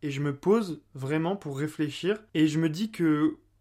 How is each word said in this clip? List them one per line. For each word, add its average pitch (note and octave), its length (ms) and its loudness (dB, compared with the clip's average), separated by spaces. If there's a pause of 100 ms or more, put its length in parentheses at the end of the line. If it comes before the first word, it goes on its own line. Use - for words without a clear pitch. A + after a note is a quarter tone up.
et D3 80 -4
je C3+ 100 -4
me C#3+ 140 0
pose F#3 480 0 (140)
vraiment D#3 400 0
pour D3 200 -8
réfléchir. D3+ 640 -2 (140)
Et D#3 140 6
je D3+ 100 0
me E3 100 2
dis G3 220 -4
que D#3 460 2 (240)